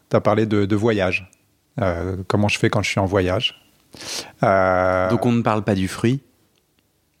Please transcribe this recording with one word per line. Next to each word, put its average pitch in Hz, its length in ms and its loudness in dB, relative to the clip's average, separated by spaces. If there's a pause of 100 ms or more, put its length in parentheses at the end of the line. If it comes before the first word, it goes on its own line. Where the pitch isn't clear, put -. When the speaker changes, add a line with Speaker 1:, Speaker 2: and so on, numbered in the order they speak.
Speaker 1:
t'as 110 120 2
parlé 107 240 2
de, 104 200 0
de 101 100 0
voyage. 101 540 0 (520)
Euh, 90 360 -2 (100)
comment 104 200 2
je - 120 -2
fais 113 100 2
quand 104 140 -2
je - 60 -4
suis - 100 -2
en 98 60 2
voyage. 92 600 -2 (800)
Euh, 92 640 2
Speaker 2:
Donc 120 160 0
on 123 60 2
ne 117 100 0
parle 107 220 0
pas 104 120 0
du 95 120 0
fruit ? 123 340 -2 (1000)